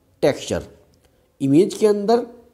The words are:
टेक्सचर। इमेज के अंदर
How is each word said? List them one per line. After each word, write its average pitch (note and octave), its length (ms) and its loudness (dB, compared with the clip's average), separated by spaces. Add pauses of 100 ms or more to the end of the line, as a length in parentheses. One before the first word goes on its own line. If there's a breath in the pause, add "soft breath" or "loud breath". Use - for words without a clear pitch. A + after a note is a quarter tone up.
(220)
टेक्सचर। A2 460 -2 (720)
इमेज D3+ 340 2
के G#3+ 120 0
अंदर G#3 380 0 (280)